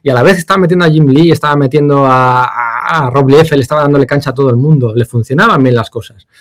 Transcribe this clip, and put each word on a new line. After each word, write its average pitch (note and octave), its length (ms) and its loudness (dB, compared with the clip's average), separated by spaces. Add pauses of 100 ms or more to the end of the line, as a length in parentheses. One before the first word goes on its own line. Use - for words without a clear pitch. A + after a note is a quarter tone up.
Y C#3 80 -4
a B2+ 40 2
la B2 100 2
vez F#3 140 2
estaba F#3+ 220 -4
metiendo F3+ 260 0
a D#3+ 40 2
Jim D#3 180 2
Lee, D#3 240 4
estaba D3 260 -2
metiendo C#3+ 480 0
a, B2+ 400 2
a, A#2+ 640 -6
a - 20 -6
Rob C3+ 180 0
Liefeld, C#3+ 340 2
estaba D3+ 200 -2
dándole C#3+ 240 0
cancha C#3+ 240 -4
a B2+ 40 -4
todo C3+ 160 -2
el A#2+ 60 0
mundo. B2+ 400 0
Le A#2+ 80 0
funcionaban D3 580 -2
bien B2+ 140 2
las A2+ 140 -4
cosas, A2 360 -16 (160)